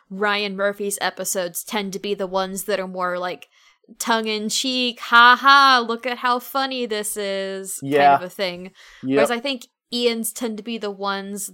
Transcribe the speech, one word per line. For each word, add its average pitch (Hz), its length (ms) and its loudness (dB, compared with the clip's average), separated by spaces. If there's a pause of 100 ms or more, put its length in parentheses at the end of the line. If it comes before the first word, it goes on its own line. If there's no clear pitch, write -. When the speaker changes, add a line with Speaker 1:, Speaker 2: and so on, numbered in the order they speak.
(100)
Speaker 1:
Ryan 202 460 -2
Murphy's 202 440 -2
episodes 180 640 -4
tend 196 300 -6
to 196 40 -8
be 202 140 -4
the 196 140 -2
ones 190 380 -4
that 196 160 -2
are 185 80 -6
more, 180 300 -4
like, 180 300 -8 (500)
tongue-in-cheek, 233 1040 -2
"Ha 240 400 8
ha, 269 460 6
look 226 180 -6
at 240 140 -4
how 247 200 0
funny 262 460 -4
this 208 320 -4
is," 190 680 -6
Speaker 2:
Yeah. 139 360 6
Speaker 1:
kind 175 60 -6
of - 60 -10
a - 40 -20
thing. 180 300 -6 (380)
Speaker 2:
Yep. 135 140 0
Speaker 1:
Whereas 143 140 4
I 240 100 -2
think 269 280 -6 (240)
Ian's 233 400 0
tend 220 240 -6
to 214 80 -12
be 233 140 -6
the 208 120 -4
ones 196 640 -6